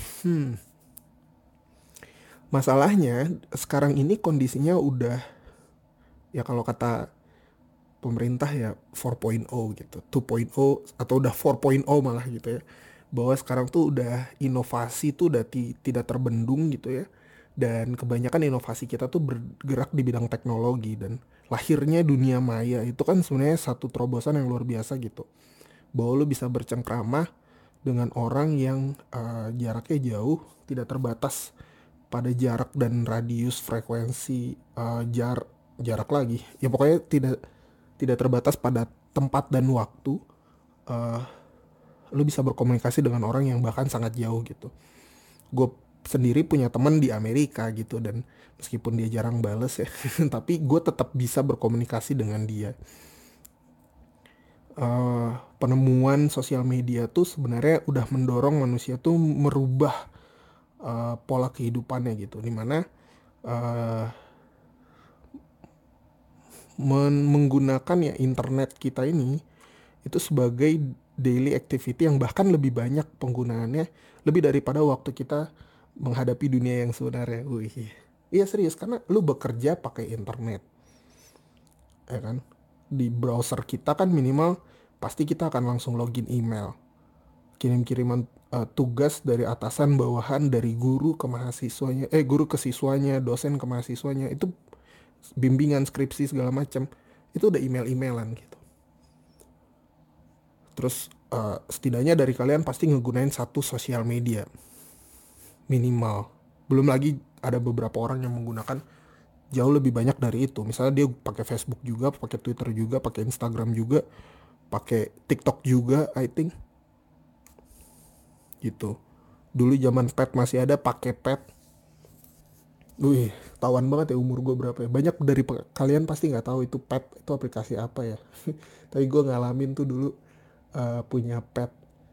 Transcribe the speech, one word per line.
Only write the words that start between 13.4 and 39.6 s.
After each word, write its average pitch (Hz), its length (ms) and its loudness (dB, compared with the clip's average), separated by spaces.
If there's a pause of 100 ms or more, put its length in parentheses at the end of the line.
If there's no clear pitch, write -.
tuh 151 240 2
udah 123 480 -4
inovasi 127 720 -2
tuh 170 180 2
udah 117 140 2
ti-, 123 400 -6
tidak 120 240 -2
terbendung 127 640 0
gitu 117 160 -6
ya. 131 160 -4 (500)
Dan 117 400 0
kebanyakan 123 540 0
inovasi 123 400 -4
kita 120 180 -4
tuh 165 160 -2
bergerak 127 720 -4
di 143 100 2
bidang 120 240 0
teknologi 117 720 -2
dan 113 220 -8 (260)
lahirnya 151 540 2
dunia 131 400 4
maya 120 400 0
itu 123 240 -4
kan 180 160 4
sebenarnya 147 400 2
satu 127 260 -6
terobosan 123 540 0
yang 127 80 0
luar 123 180 -2
biasa 120 320 -4
gitu. 117 240 -10 (720)
Bahwa 120 240 2
lu 147 80 4
bisa 127 240 -2
bercengkrama 120 800 -2 (560)
dengan 120 320 0
orang 135 400 0
yang, 135 400 -2 (160)
eh, 113 420 -6
jaraknya 120 640 -4
jauh, 143 240 -2 (240)
tidak 123 240 -8
terbatas 131 640 -4 (560)
pada 123 240 -2
jarak 123 400 0
dan 120 320 0
radius 117 560 -2
frekuensi, 117 960 -4
eh, 117 460 -6 (100)
jar-, 120 340 -2 (320)
jarak 113 300 -4
lagi. 127 320 0 (180)
Ya 135 80 0
pokoknya 139 380 6
tidak, 131 320 2 (640)
tidak 127 180 2
terbatas 127 400 2
pada 120 300 0 (260)
tempat 139 380 0
dan 131 180 4